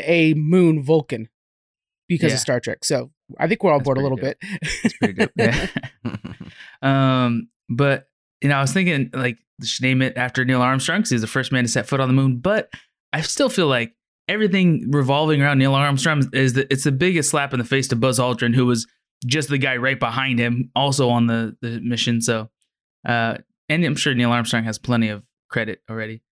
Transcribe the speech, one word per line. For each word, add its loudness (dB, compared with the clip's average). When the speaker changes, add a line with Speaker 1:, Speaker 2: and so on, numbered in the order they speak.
Speaker 1:
a 4
moon 4
Vulcan 0
because 2
Speaker 2:
Yeah. 0
Speaker 1:
of -2
Star -2
Trek. -8
So -2
I 0
think -2
we're 4
on 4
Speaker 2:
That's -2
Speaker 1:
board 0
a 0
Speaker 2:
pretty 0
Speaker 1:
little -4
Speaker 2:
dope. -12
Speaker 1:
bit. -10
<laughs> -8
Speaker 2:
That's 0
pretty 0
dope. -2
Yeah. 0
<laughs> 0
Um, 2
but, 0
you 2
know, 2
I 0
was 0
thinking, 0
like, -4
they -12
should -6
name 2
it -2
after -2
Neil 2
Armstrong 0
'cause -4
he 2
was 0
the -4
first -4
man 0
to -2
set -2
foot 0
on 0
the 4
moon. 2
But -2
I -4
still 0
feel 2
like 0
everything 2
revolving 2
around 2
Neil 4
Armstrong 2
is 2
that 0
it's -2
the 2
biggest 0
slap -2
in 0
the -2
face 0
to 0
Buzz 2
Aldrin, 0
who 4
was 0
just -2
the 0
guy 0
right -2
behind -2
him, -2
also 2
on 4
the, -2
the -8
mission. -2
So, -2
uh, -2
and 0
I'm -2
sure 0
Neil 2
Armstrong 0
has -6
plenty 0
of -10
credit -6
already. -10